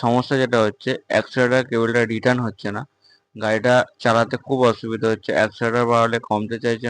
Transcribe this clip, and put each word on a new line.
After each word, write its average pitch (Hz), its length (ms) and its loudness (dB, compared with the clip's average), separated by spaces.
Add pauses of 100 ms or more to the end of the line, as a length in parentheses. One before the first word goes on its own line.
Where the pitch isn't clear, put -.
সমস্যা 123 380 0
যেটা 120 240 2
হচ্ছে, 107 260 -4 (200)
অ্যাক্সেলারেটর 123 580 0
কেবলটা 117 320 0 (120)
রিটার্ন 123 340 0
হচ্ছে 107 280 -10
না। 113 60 -8 (540)
গাড়িটা 110 400 0 (280)
চালাতে 117 320 2 (100)
খুব 135 140 -2 (120)
অসুবিধা 110 400 -4
হচ্ছে, 110 260 -6
অ্যাক্সেলারেটর 117 540 0
বাড়ালে 117 260 2 (120)
কমতে 107 340 -2
চাইছে 117 260 -4